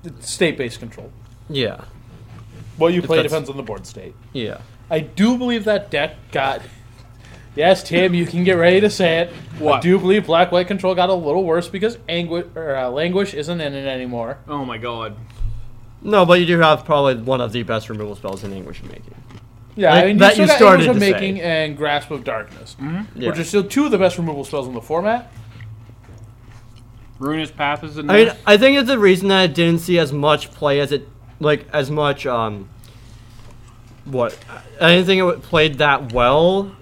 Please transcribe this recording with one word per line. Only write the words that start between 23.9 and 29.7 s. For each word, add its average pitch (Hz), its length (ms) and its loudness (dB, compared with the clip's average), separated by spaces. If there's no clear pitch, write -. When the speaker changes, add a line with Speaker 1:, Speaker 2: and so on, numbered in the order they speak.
Speaker 1:
the 214 80 2
best 180 200 2
removal 151 260 -6
spells 131 240 -6
in 127 60 -10
the 117 80 -8
format. 208 500 -4
Speaker 3:
Ruinous 151 320 -6
Path 147 340 -4
is 151 120 -14
in 156 140 -6
Speaker 2:
I 190 40 4
mean, 220 120 8
Speaker 3:
there. 226 100 -4
Speaker 2:
I 208 100 2
think 269 200 4
that 277 100 2
the 262 120 0
reason 196 300 4
that 190 120 4
I 185 60 4
didn't 170 340 0